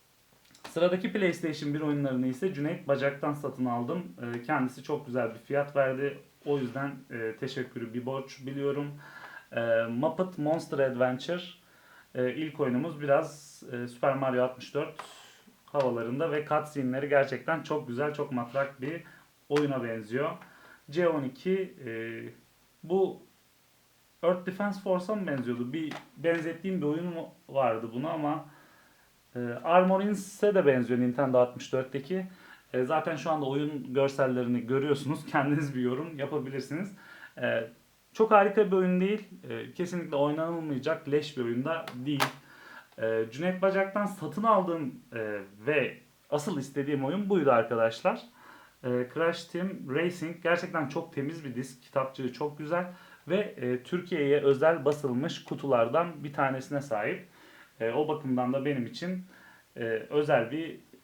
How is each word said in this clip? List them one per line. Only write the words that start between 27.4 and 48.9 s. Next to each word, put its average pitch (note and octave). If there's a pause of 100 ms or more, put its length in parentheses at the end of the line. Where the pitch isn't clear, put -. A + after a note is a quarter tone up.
vardı A#2
buna D3
ama, D#3 (920)
e, - (260)
Armor F#3
Ince'e G#3
de F3
benziyor B2
Nintendo B2
altmış B2
dörtteki. C#3+ (460)
E, B2+
zaten D#3
şu D#3+
anda D3+
oyun C#3
görsellerini B2+
görüyorsunuz. C#3
<laughs> -
Kendiniz D3
bir B2+
yorum C#3
yapabilirsiniz. C#3 (460)
E, A#2 (440)
çok A3
harika G3+
bir F#3
oyun F3+
değil. G#3 (200)
E, A2+
kesinlikle F3
oynanılmayacak D#3
leş D3
bir B2
oyun A#2+
da D#3+
değil. C3 (720)
E, A2+
Cüneyt F3+
Bacak'tan G3
satın D#3
aldığım, F3+ (200)
e, G#2+ (260)
ve C#3 (320)
asıl D3
istediğim C#3
oyun F#3+
buydu D3
arkadaşlar. A#2 (640)
E, B2